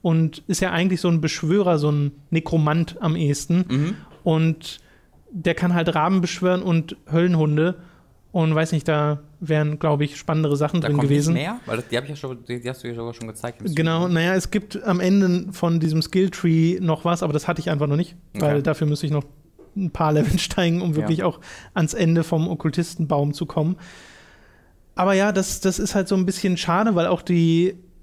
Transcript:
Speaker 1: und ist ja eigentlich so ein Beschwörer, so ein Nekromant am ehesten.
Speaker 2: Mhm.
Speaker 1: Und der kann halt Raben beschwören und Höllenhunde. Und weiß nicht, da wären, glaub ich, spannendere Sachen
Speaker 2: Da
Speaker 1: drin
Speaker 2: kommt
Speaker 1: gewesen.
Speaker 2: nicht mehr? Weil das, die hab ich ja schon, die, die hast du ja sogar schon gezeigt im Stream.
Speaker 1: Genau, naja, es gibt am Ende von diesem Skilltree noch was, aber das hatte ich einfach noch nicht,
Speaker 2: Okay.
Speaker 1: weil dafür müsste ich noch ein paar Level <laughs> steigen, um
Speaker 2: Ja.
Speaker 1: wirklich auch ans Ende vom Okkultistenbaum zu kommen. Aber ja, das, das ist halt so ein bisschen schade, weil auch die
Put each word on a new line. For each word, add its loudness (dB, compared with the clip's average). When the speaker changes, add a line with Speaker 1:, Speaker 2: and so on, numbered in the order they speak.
Speaker 1:
und 0
ist -2
ja 0
eigentlich 0
so 2
ein 4
Beschwörer, 2
so 2
ein 0
Nekromant 0
am 0
ehesten. 0
Speaker 2:
Mhm. -2
Speaker 1:
Und 0
der -2
kann 0
halt 2
Raben 2
beschwören 0
und -2
Höllenhunde. 2
Und 2
weiß 0
nicht, -2
da 0
wären, 0
glaub 0
ich, -2
spannendere 0
Sachen 0
Speaker 2:
Da -4
Speaker 1:
drin 2
Speaker 2:
kommt 2
Speaker 1:
gewesen. 2
Speaker 2:
nicht 0
mehr? -6
Weil -4
das, -8
die -2
hab -2
ich -12
ja -10
schon, -10
die, -8
die -8
hast -12
du -8
ja -8
sogar -10
schon -14
gezeigt -12
im -6
Stream. -4
Speaker 1:
Genau, 2
naja, 2
es -2
gibt -4
am 2
Ende 2
von 0
diesem 0
Skilltree 2
noch -2
was, 0
aber -2
das -2
hatte -2
ich -6
einfach 0
noch 0
nicht, -4
Speaker 2:
Okay. -2
Speaker 1:
weil 2
dafür 0
müsste -2
ich -2
noch -2
ein -2
paar 0
Level 2
<laughs> -
steigen, 0
um 0
Speaker 2:
Ja. 0
Speaker 1:
wirklich 0
auch -2
ans 0
Ende 2
vom 0
Okkultistenbaum -2
zu -6
kommen. -2
Aber 2
ja, 4
das, -2
das 0
ist -4
halt 0
so 2
ein 2
bisschen 0
schade, 0
weil 2
auch 0
die 2